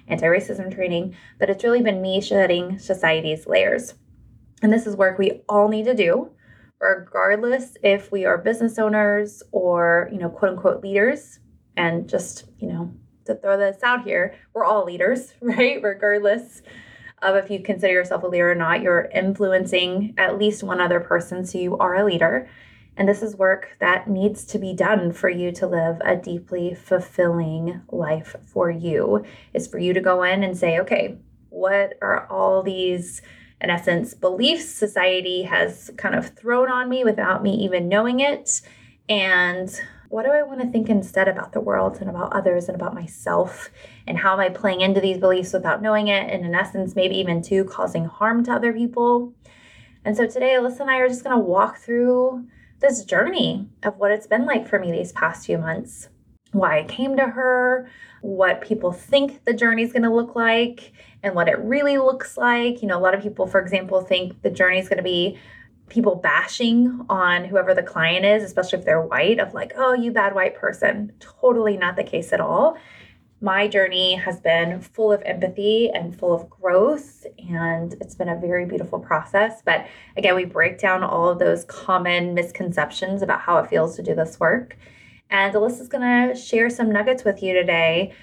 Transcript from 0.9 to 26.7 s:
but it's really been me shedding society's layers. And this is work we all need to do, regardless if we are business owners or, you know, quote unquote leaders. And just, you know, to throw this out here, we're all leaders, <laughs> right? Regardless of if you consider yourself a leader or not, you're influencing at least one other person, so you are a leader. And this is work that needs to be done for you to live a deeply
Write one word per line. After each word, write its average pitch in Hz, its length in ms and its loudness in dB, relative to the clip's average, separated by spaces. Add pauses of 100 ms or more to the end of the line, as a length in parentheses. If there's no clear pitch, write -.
but 196 100 2
it's 190 120 -4
really 240 200 2
been 202 200 0
me 190 200 -2
shedding 185 580 0
society's 160 680 -2
layers. - 480 0 (680)
And 214 100 4
this 233 160 2
is 202 80 -4
work 190 240 2
we - 300 0
all 208 180 4
need 214 180 -2
to 254 80 2
do, 180 380 2 (480)
regardless 208 1040 0
if 202 300 2
we 196 100 -2
are 185 140 2
business 226 420 -2
owners 208 720 0
or, 175 580 2
you 202 100 -10
know, 170 100 -4
quote 190 220 0
unquote 180 320 0
leaders. 208 560 -2 (360)
And 170 320 -2
just, - 380 -6 (140)
you 185 100 -8
know, 170 240 -8 (320)
to 185 100 -4
throw 196 220 0
this 196 260 -2
out 247 220 0
here, 190 300 -2 (180)
we're 226 100 0
all 196 220 4
leaders, 180 520 -2
<laughs> - 40 -20
right? 247 420 2
Regardless 208 760 0 (600)
of 190 160 4
if 196 120 0
you 196 100 -4
consider 185 340 0
yourself 180 300 0
a 185 40 -4
leader 175 240 2
or 175 40 2
not, 170 260 0
you're 175 320 2
influencing 185 1040 0
at 190 200 2
least 208 240 0
one 185 200 -2
other 175 180 2
person, 175 460 -4
so 185 120 -10
you 180 200 -2
are 180 180 0
a 196 80 2
leader. 170 440 0 (500)
And 196 100 2
this 202 160 0
is 202 140 -8
work 190 420 0
that 185 280 0
needs 196 400 -2
to 208 120 -6
be 190 160 -6
done 180 360 2
for 185 180 -2
you 175 240 -2
to 185 120 -2
live 165 380 -2
a 180 140 2
deeply 175 580 -6